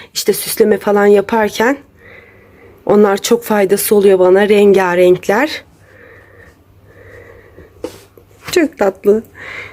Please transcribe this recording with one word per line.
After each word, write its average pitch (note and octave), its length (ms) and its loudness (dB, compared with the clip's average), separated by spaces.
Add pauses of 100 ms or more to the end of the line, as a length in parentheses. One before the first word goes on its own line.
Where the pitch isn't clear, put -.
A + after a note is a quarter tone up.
(140)
işte - 200 -2
süsleme G#3 440 -2
falan G3+ 280 0
yaparken G#3 720 0 (1080)
onlar G#3 320 2
çok A#3 260 -4
faydası G3+ 520 -2
oluyor G3 240 4
bana. F#3 300 2
Rengarenkler. F#3+ 1120 0 (3000)
Çok E4 260 -2
tatlı. G3+ 460 -2 (500)